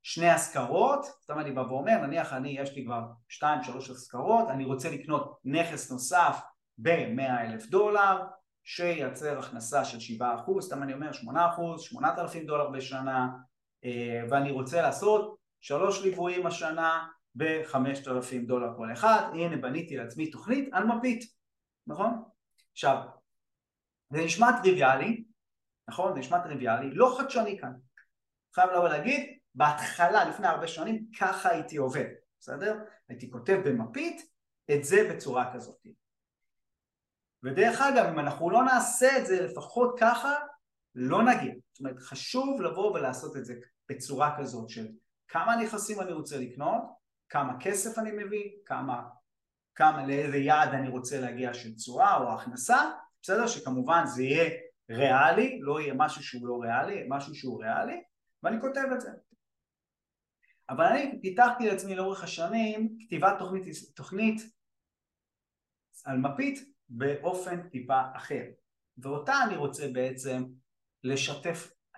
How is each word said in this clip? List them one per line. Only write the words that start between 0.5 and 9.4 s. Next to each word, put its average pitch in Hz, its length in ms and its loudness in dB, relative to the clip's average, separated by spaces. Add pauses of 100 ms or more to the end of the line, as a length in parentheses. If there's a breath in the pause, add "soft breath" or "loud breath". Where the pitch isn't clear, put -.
סתם 151 160 -6
אני 147 140 -6
בא 127 80 -2
ואומר, 135 460 0
נניח 147 260 -4
אני 135 280 -6
יש 139 160 -6
לי 131 80 -8
כבר 117 180 -4 (260)
שתיים, 151 340 0
שלוש 127 280 -10
השכרות, 139 600 0
אני 135 140 -4
רוצה 135 260 -4
לקנות 143 540 -4
נכס 151 460 -2
נוסף 156 500 2 (380)
במאה 123 680 0
אלף 113 220 -8
דולר, 196 560 4 (420)
שייצר 147 720 -4
הכנסה 120 460 -2